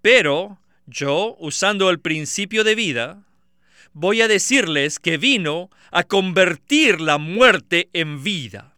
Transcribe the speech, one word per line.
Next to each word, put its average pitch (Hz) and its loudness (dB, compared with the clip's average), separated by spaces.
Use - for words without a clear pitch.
Pero 196 2
yo, 147 -4
usando 190 0
el 170 0
principio 196 -4
de 214 2
vida, 170 -6
voy 196 0
a 226 2
decirles 160 0
que 165 -2
vino 180 -2
a 175 0
convertir 185 2
la 151 0
muerte 175 2
en 151 -6
vida. 131 -10